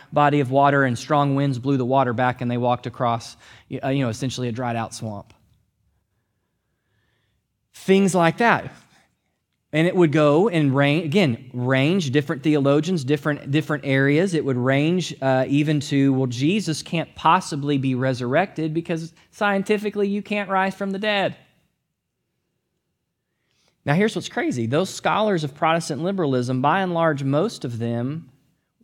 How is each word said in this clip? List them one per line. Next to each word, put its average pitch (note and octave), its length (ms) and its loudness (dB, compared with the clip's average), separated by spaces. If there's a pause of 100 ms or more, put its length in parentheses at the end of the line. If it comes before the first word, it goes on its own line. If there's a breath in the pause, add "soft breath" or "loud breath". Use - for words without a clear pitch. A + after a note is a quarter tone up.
(120)
body D3 300 4
of B2+ 100 -2
water, C#3 320 4
and A#2+ 160 0
strong C#3+ 360 0
winds C#3 220 0
blew C3+ 200 -2
the B2+ 80 -2
water B2+ 260 2
back, B2 300 -2
and A#2+ 100 -4
they B2 60 -2
walked A#2+ 280 -2
across, A#2 520 -4 (340 soft breath)
y-, C3 100 -8
uh, C#3 60 -6
you C#3 160 -2
know, B2 60 -2
essentially B2 400 -6
a - 20 -6
dried-out A#2 420 -6
swamp. G#2 400 -12 (2500)
Things F#3+ 400 2
like E3 260 2
that. E3 340 0 (1000 soft breath)
And D#3 160 2
it F#3 80 -2
would F3 160 4
go D3+ 380 4
and D3 260 2
range, C#3+ 300 2
again, D3+ 480 0
range, C3+ 580 0
different C#3+ 320 -2
theologians, D3+ 600 2
different, C#3+ 440 -2
different C#3+ 360 -2
areas. C#3+ 480 2
It D#3 100 -2
would B2+ 140 -2
range, D3 640 0
uh, C3 260 2
even D3 340 0
to, C#3 320 2
well, C3 140 0
Jesus D3+ 540 -2
can't - 340 -6
possibly D3+ 640 0
be C3 180 0
resurrected C3 760 -2
because E3 400 -6 (180 soft breath)
scientifically G3+ 760 -2
you G3+ 140 -4
can't G3+ 280 -6
rise F#3+ 260 0
from G3+ 160 -6
the G3 80 -6
dead. G3+ 380 -2 (2500)
Now, C#3 80 0
here's G#3 220 2
what's E3 140 -6
crazy. A3+ 360 -2
Those D3+ 240 0
scholars F#3 540 0
of C#3+ 100 -6
Protestant D#3+ 480 0
liberalism, C3+ 580 0
by D3+ 220 2
and F3+ 140 -2
large, D#3 280 0
most D3+ 400 -2
of A#2+ 140 -8
them A#2+ 540 -6 (520)